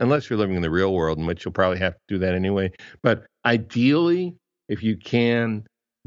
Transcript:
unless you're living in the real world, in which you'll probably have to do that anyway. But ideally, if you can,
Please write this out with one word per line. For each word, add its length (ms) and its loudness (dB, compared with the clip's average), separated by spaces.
unless 280 0
you're 100 -2
living 180 0
in 60 0
the 80 -2
real 220 2
world, 240 0
in 80 -4
which 200 -4
you'll 80 -8
probably 260 0
have 140 -2
to 160 -20
do 100 -4
that 160 0
anyway. 340 0
But 260 0
ideally, 880 2
if 140 -6
you 140 0
can, 680 0